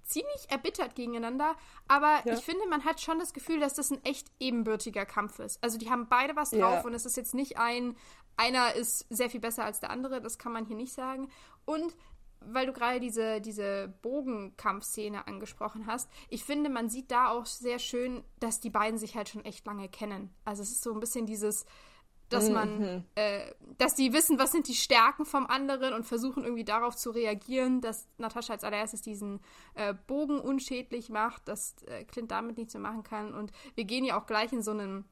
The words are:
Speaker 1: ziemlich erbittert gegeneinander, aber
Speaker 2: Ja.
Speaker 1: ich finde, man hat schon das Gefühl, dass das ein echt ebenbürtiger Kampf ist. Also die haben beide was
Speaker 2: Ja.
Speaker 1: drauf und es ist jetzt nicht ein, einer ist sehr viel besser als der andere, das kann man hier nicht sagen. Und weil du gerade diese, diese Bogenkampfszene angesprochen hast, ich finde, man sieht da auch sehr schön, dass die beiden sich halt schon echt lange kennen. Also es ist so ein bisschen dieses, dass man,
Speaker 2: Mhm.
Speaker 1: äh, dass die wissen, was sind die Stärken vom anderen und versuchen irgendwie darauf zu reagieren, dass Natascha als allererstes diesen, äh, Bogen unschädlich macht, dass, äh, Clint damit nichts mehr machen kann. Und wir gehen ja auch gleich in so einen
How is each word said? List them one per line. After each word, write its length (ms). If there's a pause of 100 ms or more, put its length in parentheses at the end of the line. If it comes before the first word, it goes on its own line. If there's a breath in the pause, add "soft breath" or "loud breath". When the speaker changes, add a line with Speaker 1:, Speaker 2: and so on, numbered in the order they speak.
Speaker 1:
ziemlich 460
erbittert 460
gegeneinander, 600 (340 loud breath)
aber 360
Speaker 2:
Ja. 80
Speaker 1:
ich 100
finde, 240
man 180
hat 160
schon 180
das 140
Gefühl, 260
dass 160
das 160
ein 140
echt 220 (120)
ebenbürtiger 640
Kampf 340
ist. 220
Also 160
die 120
haben 200
beide 280
was 140
Speaker 2:
Ja. 80 (160)
Speaker 1:
drauf 100
und 80
es 120
ist 120
jetzt 160
nicht 240
ein, 380 (420 loud breath)
einer 360
ist 360
sehr 200
viel 100
besser 260
als 160
der 100
andere, 280
das 200
kann 120
man 140
hier 100
nicht 180
sagen. 360 (360 loud breath)
Und 300 (440 soft breath)
weil 260
du 80
gerade 260
diese, 400
diese 640
Bogenkampfszene 1300
angesprochen 580
hast, 240 (200 loud breath)
ich 140
finde, 280
man 180
sieht 220
da 180
auch 160
sehr 320
schön, 460 (160)
dass 200
die 120
beiden 260
sich 180
halt 140
schon 160
echt 220
lange 220
kennen. 440 (100)
Also 200
es 80
ist 120
so 80
ein 80
bisschen 280
dieses, 380 (640 loud breath)
dass 200
man, 300
Speaker 2:
Mhm. 240 (120)
Speaker 1:
äh, 360 (260)
dass 160
die 200
wissen, 260
was 140
sind 160
die 40
Stärken 520
vom 200
anderen 480
und 140
versuchen 360
irgendwie 200
darauf 320
zu 160
reagieren, 720
dass 260 (100)
Natascha 360
als 100
allererstes 380
diesen, 400 (340 loud breath)
äh, 180 (140)
Bogen 320
unschädlich 680
macht, 400
dass, 260 (100)
äh, 200
Clint 260
damit 260
nichts 160
mehr 80
machen 220
kann. 320
Und 160 (240 loud breath)
wir 80
gehen 220
ja 140
auch 60
gleich 280
in 100
so 80
einen 400